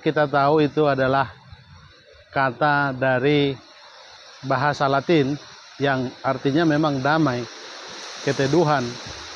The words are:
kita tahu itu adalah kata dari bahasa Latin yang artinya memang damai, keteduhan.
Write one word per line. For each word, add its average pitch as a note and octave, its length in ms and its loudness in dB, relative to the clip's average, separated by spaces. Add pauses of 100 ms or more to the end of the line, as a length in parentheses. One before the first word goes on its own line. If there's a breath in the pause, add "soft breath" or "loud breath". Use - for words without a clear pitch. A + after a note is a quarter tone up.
kita D3+ 240 0
tahu C#3+ 320 2
itu D3+ 240 2
adalah C3+ 480 2 (1040)
kata C#3 560 0
dari C3+ 640 2 (880)
bahasa C3+ 480 0
Latin C#3 480 2 (400)
yang C3 400 -2
artinya C3+ 480 0
memang D3 320 0
damai, C3+ 480 0 (800)
keteduhan. C#3+ 560 2 (520)